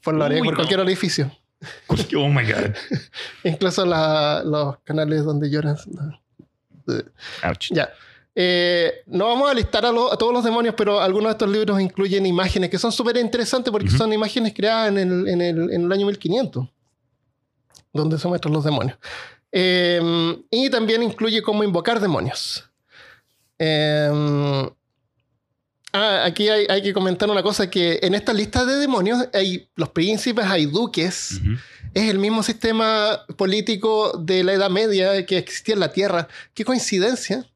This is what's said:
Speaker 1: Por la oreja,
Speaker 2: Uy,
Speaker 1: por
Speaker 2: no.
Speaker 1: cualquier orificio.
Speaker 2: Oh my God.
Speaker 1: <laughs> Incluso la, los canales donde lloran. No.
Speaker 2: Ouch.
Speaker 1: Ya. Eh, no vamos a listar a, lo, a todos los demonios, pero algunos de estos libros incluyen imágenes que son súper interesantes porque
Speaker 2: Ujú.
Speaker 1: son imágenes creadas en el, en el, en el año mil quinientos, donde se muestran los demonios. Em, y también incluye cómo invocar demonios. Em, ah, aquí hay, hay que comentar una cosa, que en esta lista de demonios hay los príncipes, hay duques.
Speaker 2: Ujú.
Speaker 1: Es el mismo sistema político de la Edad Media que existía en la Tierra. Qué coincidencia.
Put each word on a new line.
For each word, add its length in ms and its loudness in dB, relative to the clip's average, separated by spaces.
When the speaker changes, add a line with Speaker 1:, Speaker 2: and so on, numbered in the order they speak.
Speaker 1:
Por 120 0
la 100 2
oreja, 160 2
Speaker 2:
Uy, 60 0
Speaker 1:
por 80 0
Speaker 2:
no. 40 -2
Speaker 1:
cualquier 220 0
orificio. 500 0
Speaker 2:
Oh 140 2
my 200 4
God. 220 0
Speaker 1:
<laughs> 400 -16
Incluso 400 0
la, 580 2
los 420 -2
canales 400 0
donde 260 0
lloran. 260 0
No. 280 -10
Speaker 2:
Ouch. 280 -4
Speaker 1:
Ya. 180 -2
Eh, 760 0
no 180 0
vamos 240 2
a 40 2
listar 300 0
a, 80 2
lo, 180 2
a 60 0
todos 160 0
los 120 0
demonios, 340 0
pero 220 2
algunos 260 2
de 60 2
estos 180 0
libros 280 0
incluyen 460 0
imágenes 460 0
que 80 -2
son 140 0
súper 260 0
interesantes 520 0
porque 180 -2
Speaker 2:
Ujú. 100 4
Speaker 1:
son 160 2
imágenes 400 -2
creadas 360 0
en 80 0
el, 300 0
en 140 0
el, 300 0
en 100 0
el 100 0
año 140 2
mil 120 -2
quinientos, 500 -2
donde 260 0
se 100 -4
muestran 260 -2
los 100 0
demonios. 320 0
Em, 840 2
y 200 2
también 320 2
incluye 400 0
cómo 220 0
invocar 360 0
demonios. 640 -2
Em, 1080 2
ah, 320 2
aquí 240 0
hay, 200 4
hay 140 2
que 100 -2
comentar 380 0
una 120 2
cosa, 280 0
que 320 2
en 120 2
esta 180 0
lista 320 0
de 120 2
demonios 580 0
hay 420 -2
los 140 -4
príncipes, 560 0
hay 200 2
duques. 760 -4
Speaker 2:
Ujú. 140 -2
Speaker 1:
Es 160 0
el 80 0
mismo 240 0
sistema 800 0
político 760 0
de 220 2
la 80 2
Edad 180 2
Media 560 2
que 120 0
existía 360 -4
en 60 0
la 120 0
Tierra. 360 0
Qué 100 -6
coincidencia. 800 -2